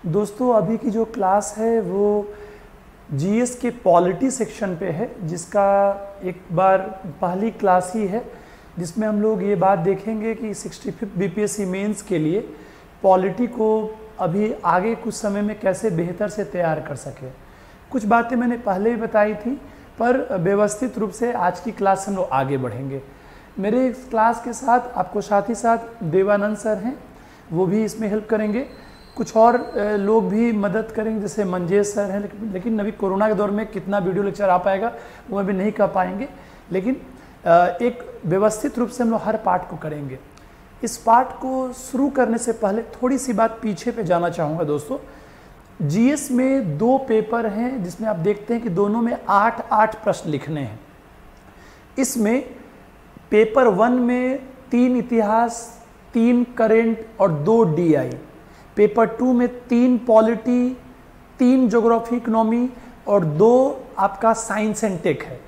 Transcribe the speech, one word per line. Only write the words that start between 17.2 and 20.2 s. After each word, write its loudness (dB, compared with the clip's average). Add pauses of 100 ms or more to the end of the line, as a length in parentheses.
कुछ -4
बातें 2
मैंने 0
पहले 0
भी -2
बताई 2
थी, -6 (380)
पर 0